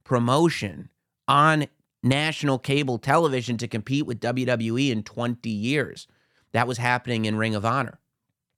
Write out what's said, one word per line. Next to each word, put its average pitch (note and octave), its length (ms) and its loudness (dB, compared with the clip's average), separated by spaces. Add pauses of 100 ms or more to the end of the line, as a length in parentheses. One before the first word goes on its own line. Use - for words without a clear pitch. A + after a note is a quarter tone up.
promotion B2 840 0 (400)
on D3 380 4 (360)
national C#3+ 560 0
cable C3 400 0
television C3 600 2
to A#2 100 -6
compete C3+ 380 -2
with A#2 140 -8
W B2 260 -2
W A2+ 320 -2
E C#3 120 2
in A2 120 -2
twenty A#2 480 -6
years. A#2 560 -4 (460)
That A#2+ 140 0
was B2 120 -4
happening A#2+ 460 0
in G#2+ 120 0
Ring A2 180 0
of G#2+ 100 -2
Honor. A#2 340 -2 (600)